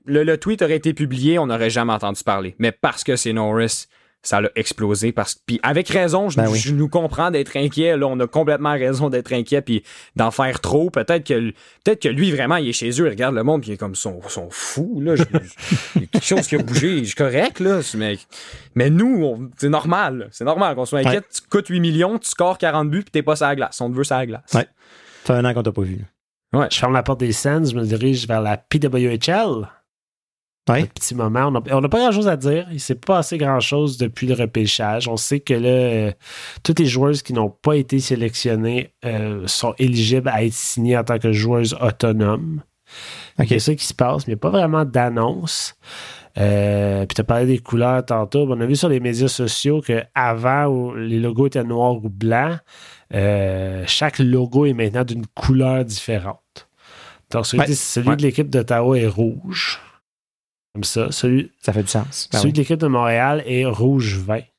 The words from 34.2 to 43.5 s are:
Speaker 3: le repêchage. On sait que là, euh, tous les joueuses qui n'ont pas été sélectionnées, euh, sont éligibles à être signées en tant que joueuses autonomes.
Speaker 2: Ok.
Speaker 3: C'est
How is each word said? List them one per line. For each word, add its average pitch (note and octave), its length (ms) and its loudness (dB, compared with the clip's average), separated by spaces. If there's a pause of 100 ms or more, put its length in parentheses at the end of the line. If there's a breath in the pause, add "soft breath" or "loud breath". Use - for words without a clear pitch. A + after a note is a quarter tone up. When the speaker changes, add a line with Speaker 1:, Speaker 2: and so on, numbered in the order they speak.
Speaker 3:
le B2+ 80 2
repêchage. A2+ 760 -2
On A2+ 80 -2
sait C#3+ 240 -2
que - 140 -2
là, A#2 120 0
euh, A#2+ 440 2 (520 loud breath)
tous E3 140 2
les E3+ 80 4
joueuses C#3 380 2
qui - 100 -8
n'ont A2 160 0
pas - 260 0
été C3+ 240 2
sélectionnées, A#2 920 -2 (100)
euh, G#2+ 440 -4
sont A2+ 320 -2
éligibles B2+ 500 2
à A2+ 160 0
être A2+ 80 0
signées A#2+ 420 0
en A#2 80 0
tant A#2+ 160 0
que A2+ 140 2
joueuses A#2 480 2
autonomes. A#2 800 0 (800 loud breath)
Speaker 2:
Ok. - 100 2
Speaker 3:
C'est A2+ 100 4